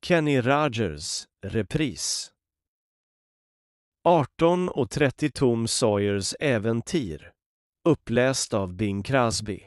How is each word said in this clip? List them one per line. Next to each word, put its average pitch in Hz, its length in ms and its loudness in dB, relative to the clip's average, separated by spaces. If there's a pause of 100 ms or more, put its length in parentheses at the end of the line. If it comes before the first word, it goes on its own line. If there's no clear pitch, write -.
Kenny 151 340 4
Rogers, 113 840 0 (200)
repris. - 840 -4 (1800)
Arton 175 600 2
och - 220 -2
trettio 143 400 0
Tom 117 380 0
Sawyers 101 720 0
äventyr. 117 920 -2 (560)
Uppläst 123 680 0
av 95 200 -2
Bing 101 280 -2
Crosby. 110 640 -2